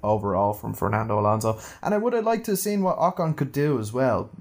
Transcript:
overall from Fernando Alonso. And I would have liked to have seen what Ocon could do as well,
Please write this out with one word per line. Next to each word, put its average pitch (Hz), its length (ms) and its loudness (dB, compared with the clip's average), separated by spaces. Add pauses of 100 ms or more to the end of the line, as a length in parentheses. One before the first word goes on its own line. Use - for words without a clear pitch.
overall 101 500 0
from 107 220 -6
Fernando 107 440 0
Alonso. 110 400 2 (240)
And 202 120 0
I 208 40 2
would 240 140 0
have 226 120 0
liked 226 220 0
to 214 60 0
have 185 60 0
seen 208 240 0
what 180 160 0
Ocon 160 400 0
could 135 140 -2
do 143 260 2
as 107 140 -4
well, 120 380 2 (100)